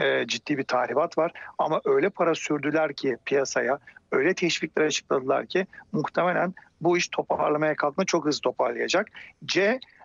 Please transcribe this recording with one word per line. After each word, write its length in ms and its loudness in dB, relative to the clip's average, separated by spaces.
e, 260 2
ciddi 300 -4
bir 60 -2
tahribat 540 0
var. 140 2
Ama 280 0
öyle 240 4
para 260 0
sürdüler 580 -2
ki 320 -4
piyasaya, 540 0
öyle 220 2
teşvikler 520 0
açıkladılar 600 0
ki 220 -2
muhtemelen 600 0
bu 160 4
iş 100 0
toparlamaya 680 0
kalktığında 300 0
çok 200 0
hızlı 160 0
toparlayacak. 640 0
C, 340 2